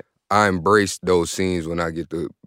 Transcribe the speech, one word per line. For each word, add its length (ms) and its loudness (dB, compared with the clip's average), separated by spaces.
I 140 4
embrace 540 2
those 280 2
scenes 380 -4
when 100 -6
I 120 -4
get 200 -8
to 180 -8